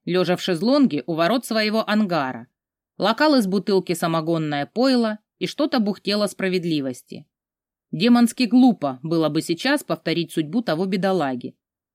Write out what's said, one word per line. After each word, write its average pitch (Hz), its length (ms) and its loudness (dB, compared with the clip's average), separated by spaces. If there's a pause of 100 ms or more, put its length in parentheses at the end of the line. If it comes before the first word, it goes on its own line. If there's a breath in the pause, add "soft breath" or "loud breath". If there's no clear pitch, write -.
лежа 175 320 0
в - 60 -6
шезлонге 196 640 2
у 170 80 -4
ворот 180 300 0
своего 220 460 0
ангара, 156 560 -2 (520)
лакал 233 360 2
из 226 140 2
бутылки 185 460 0
самогонное 160 680 -2
пойло 233 540 0 (200)
и 180 100 -4
что-то 285 320 -2
бухтело 208 480 -2
справедливости. 165 1000 -4 (640)
Демонски 240 540 2
глупо 196 580 4
было 160 260 0
бы 151 140 -2
сейчас 262 400 0
повторить 165 480 -4
судьбу 165 320 -2
того 170 240 -2
бедолаги, 175 720 -2 (380)